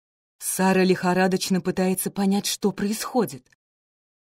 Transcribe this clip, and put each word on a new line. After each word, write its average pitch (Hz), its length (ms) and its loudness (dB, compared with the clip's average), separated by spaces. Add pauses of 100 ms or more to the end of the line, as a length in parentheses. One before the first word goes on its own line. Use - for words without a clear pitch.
(380)
Сара 185 460 2
лихорадочно 185 800 2
пытается 185 480 -2
понять, 196 340 0
что - 280 -2
происходит. 202 800 -4 (880)